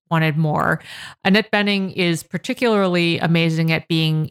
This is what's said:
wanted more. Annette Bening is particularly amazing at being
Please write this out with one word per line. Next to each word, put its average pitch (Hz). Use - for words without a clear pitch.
wanted 160
more. 156
Annette 208
Bening 202
is 175
particularly 185
amazing 165
at 160
being 156